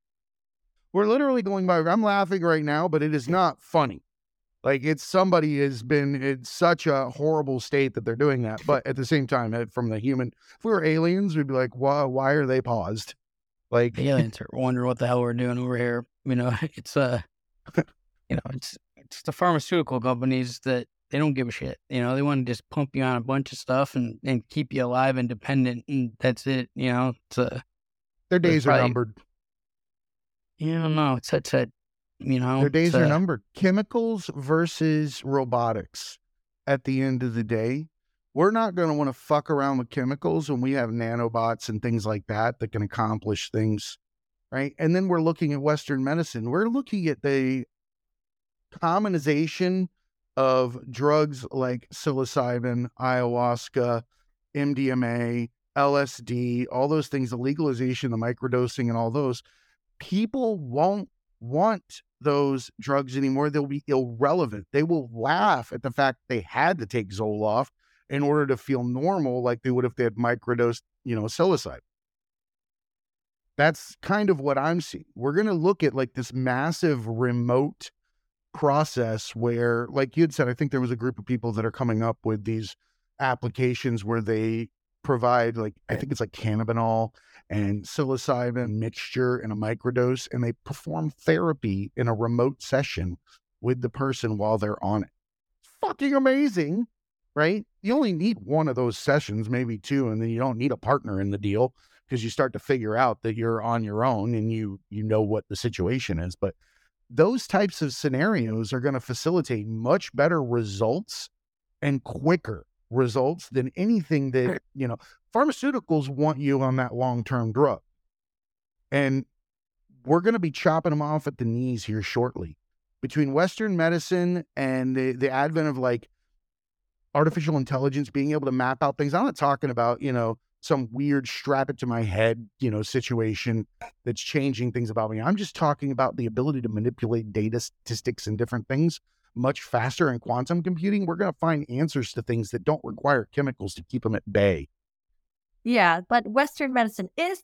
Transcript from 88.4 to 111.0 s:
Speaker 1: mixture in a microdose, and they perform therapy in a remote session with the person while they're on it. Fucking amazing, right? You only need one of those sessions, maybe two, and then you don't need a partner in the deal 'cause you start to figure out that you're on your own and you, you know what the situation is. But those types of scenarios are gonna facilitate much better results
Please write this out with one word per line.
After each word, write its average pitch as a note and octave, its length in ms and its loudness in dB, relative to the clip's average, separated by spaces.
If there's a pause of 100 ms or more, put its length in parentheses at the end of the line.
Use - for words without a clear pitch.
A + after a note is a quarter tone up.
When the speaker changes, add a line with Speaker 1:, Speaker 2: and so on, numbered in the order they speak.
Speaker 1:
mixture B2 600 -2
in A2 120 -8
a G#2+ 60 -4
microdose, B2 760 -2
and B2 100 -2
they A#2 100 -2 (120)
perform D#3 460 -6
therapy C#3 840 -2
in B2+ 120 0
a A2+ 60 0
remote A#2+ 480 0
session F#2 560 -2 (420)
with B2 220 -2
the A#2+ 80 -2
person B2 480 -2
while G#2+ 200 2
they're G#2 240 -4
on G2+ 220 0
it. - 60 -18 (680)
Fucking C#4+ 340 0
amazing, A#3+ 720 2 (480)
right? D#3+ 320 2 (160)
You G#3+ 120 0
only C4+ 180 2
need F#3+ 280 0
one D#3 280 0
of B2 80 -2
those B2 200 0
sessions, A2 540 0
maybe B2 280 -2
two, C3+ 300 0
and A2 140 -2
then A2+ 80 -2
you A2+ 80 -2
don't B2+ 200 -2
need B2+ 140 0
a A2 40 -4
partner A2+ 440 0
in G2+ 100 -2
the G2+ 80 -2
deal G#2+ 360 0 (340)
'cause B2 140 -4
you A2+ 80 -2
start C3 220 0
to B2+ 60 -8
figure A2 380 -2
out A#2+ 260 2
that A2+ 140 -2
you're A2+ 260 -2
on A#2 200 0
your G#2+ 220 -2
own A#2 300 0
and A2 180 0
you, G#2 260 -4 (120)
you G#2 120 -6
know G#2+ 200 4
what G#2 260 0
the F#2+ 80 -8
situation G#2+ 640 -2
is. F2 180 -6
But F#2+ 180 -2 (540)
those F#3+ 380 2
types G3+ 360 0
of C#3 120 -2
scenarios B2+ 800 0
are B2+ 80 -2
gonna C3+ 200 -2
facilitate B2+ 640 -2
much A#2 480 0
better D3+ 280 2
results A#2 880 -2 (500)